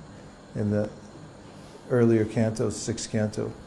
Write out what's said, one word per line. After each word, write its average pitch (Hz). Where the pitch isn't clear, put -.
in 107
the 104
earlier 117
canto, 113
sixth -
canto. 113